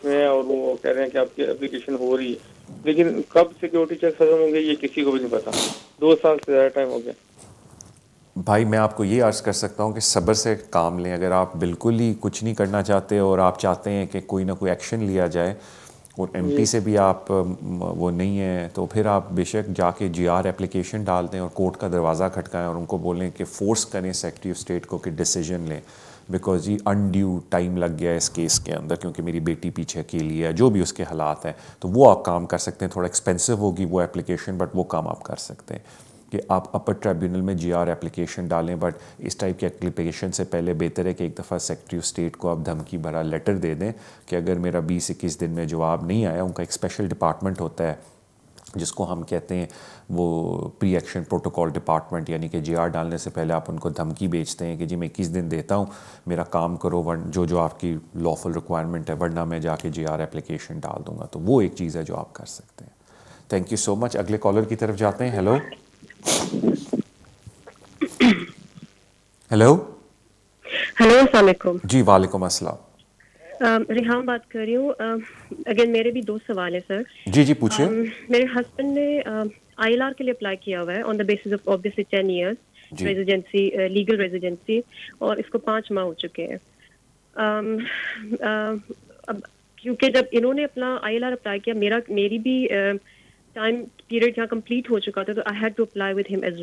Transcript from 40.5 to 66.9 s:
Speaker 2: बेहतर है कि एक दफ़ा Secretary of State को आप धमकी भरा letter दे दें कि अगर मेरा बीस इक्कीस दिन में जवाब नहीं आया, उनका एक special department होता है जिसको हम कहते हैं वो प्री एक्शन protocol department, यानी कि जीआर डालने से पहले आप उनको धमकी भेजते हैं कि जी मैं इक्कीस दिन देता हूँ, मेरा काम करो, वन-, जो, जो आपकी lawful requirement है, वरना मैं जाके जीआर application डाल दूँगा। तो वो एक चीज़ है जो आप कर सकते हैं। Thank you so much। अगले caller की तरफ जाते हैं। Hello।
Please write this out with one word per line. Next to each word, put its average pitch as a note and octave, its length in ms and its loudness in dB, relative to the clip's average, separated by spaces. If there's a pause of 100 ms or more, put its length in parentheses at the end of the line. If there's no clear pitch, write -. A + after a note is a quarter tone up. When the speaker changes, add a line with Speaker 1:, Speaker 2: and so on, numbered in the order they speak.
Speaker 2:
बेहतर E2+ 340 -2
है F2+ 60 -2
कि F2 120 -4
एक D#2+ 140 -6
दफ़ा F2 180 -6
Secretary E2 460 -8
of - 100 -6
State E2+ 220 -4
को F2 140 -4
आप D#2+ 140 -2
धमकी E2 340 -6
भरा D#2+ 240 -4
letter D#2+ 320 -2
दे E2+ 220 -2
दें G#2 180 -4 (360)
कि F2+ 60 -4
अगर F2 200 0
मेरा F2 240 -2
बीस F2 320 -2
इक्कीस E2 280 -6
दिन E2 100 -4
में E2 180 -4
जवाब E2 400 -2
नहीं G#2 180 0
आया, E2+ 180 -2
उनका F2 200 -6
एक - 80 -8
special G2 360 -4
department F2+ 540 -2
होता E2 220 -4
है - 380 -6 (560)
जिसको F2 260 -6
हम E2+ 200 -6
कहते F2 320 -6
हैं E2+ 140 -4 (420)
वो E2+ 460 -2 (220)
प्री F#2+ 160 2
एक्शन F2 280 -4
protocol E2+ 480 -2
department, D#2+ 580 -2
यानी D#2+ 200 -4
कि E2 120 -4
जीआर E2+ 280 0
डालने E2 280 -4
से E2+ 120 -8
पहले D#2+ 240 -2
आप D#2+ 160 -4
उनको E2 200 -6
धमकी D#2+ 380 -4
भेजते E2+ 380 -4
हैं E2+ 120 -6
कि E2 80 -6
जी E2+ 100 -4
मैं E2+ 120 -4
इक्कीस F2 200 -4
दिन E2+ 220 -4
देता E2 260 -2
हूँ, G2 120 0 (400)
मेरा E2+ 160 -2
काम E2+ 340 -2
करो, F2 240 -2
वन-, E2 240 -4
जो, E2+ 200 0
जो E2+ 120 0
आपकी E2 440 -2 (160)
lawful E2 360 -2
requirement E2 560 -4
है, D#2+ 60 -2
वरना E2+ 300 -2
मैं E2 160 -4
जाके D#2+ 280 -4
जीआर D#2 320 -4
application D#2+ 580 -10
डाल D2 240 -10
दूँगा। D#2+ 220 -10
तो - 140 -12
वो A2 220 4
एक F#2 120 0
चीज़ E2 240 -6
है E2 60 -6
जो E2 120 -8
आप D#2+ 160 -10
कर - 140 -18
सकते - 400 -20
हैं। - 60 -20 (600)
Thank G2 260 0
you - 120 -2
so G#2 140 0
much। A#2+ 120 -4
अगले G#2 220 0
caller G#2+ 280 4
की A2 100 -2
तरफ A2 200 -2
जाते G#2 300 0
हैं। A#2+ 80 -2
Hello। G2+ 260 2 (4000)